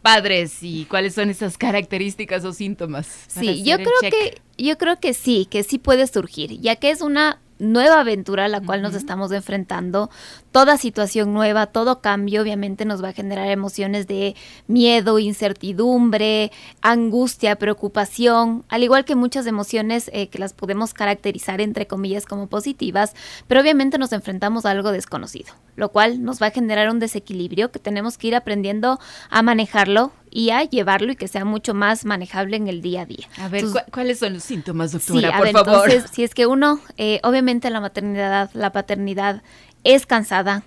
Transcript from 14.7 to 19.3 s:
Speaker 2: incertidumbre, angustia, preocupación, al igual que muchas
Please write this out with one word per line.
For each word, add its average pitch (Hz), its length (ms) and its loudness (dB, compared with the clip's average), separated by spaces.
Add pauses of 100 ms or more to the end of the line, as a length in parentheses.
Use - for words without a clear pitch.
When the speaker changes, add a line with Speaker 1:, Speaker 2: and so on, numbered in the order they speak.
Speaker 2:
incertidumbre, 214 800 2 (300)
angustia, 233 760 2
preocupación, 226 1120 0
al 233 140 0
igual 262 220 4
que 294 100 -2
muchas 247 320 0